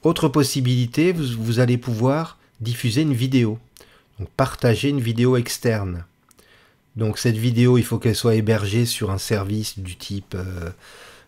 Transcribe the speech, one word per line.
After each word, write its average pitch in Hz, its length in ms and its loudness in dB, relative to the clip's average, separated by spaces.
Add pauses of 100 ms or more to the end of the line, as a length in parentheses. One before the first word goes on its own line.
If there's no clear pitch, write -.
Autre 165 240 2
possibilité, 131 800 2
vous, 127 320 -4
vous 113 160 0
allez 123 200 4
pouvoir 127 600 -2 (220)
diffuser 120 420 -2
une 147 120 2
vidéo, 120 440 2 (600)
donc 95 160 -8
partager 123 540 2
une 143 100 -2
vidéo 120 360 2
externe. 104 680 -4 (920)
Donc 110 240 -2
cette 117 180 0
vidéo, 120 400 4
il 117 80 4
faut 113 140 -4
qu'elle 110 180 0
soit 113 200 2
hébergée 107 500 0
sur 107 240 -4
un 95 80 -2
service 104 600 -4
du 90 180 -10
type, - 380 -10
euh, 90 360 -8 (580)